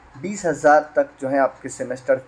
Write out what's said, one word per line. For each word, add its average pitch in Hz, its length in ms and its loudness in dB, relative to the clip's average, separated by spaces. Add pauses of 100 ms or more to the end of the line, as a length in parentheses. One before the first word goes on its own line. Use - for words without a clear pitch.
(140)
बीस 180 320 -10
हज़ार 151 500 2
तक 143 140 0 (100)
जो 131 80 -6
है 139 100 0
आपकी 131 300 -2
semester 127 600 -2